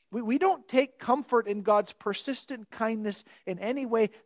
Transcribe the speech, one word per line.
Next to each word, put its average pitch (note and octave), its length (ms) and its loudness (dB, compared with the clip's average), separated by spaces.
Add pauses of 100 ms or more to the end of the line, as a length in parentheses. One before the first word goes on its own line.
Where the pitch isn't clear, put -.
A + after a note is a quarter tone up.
(120)
We, A#3 120 -4
we A#3 160 0
don't F4 280 2
take C4 300 2
comfort B3 500 2
in G#3 140 -4
God's G3+ 320 2
persistent A3+ 800 -8
kindness G#3+ 520 -4 (220)
in F#3 140 -6
any B3+ 260 -4
way A3 240 2 (160)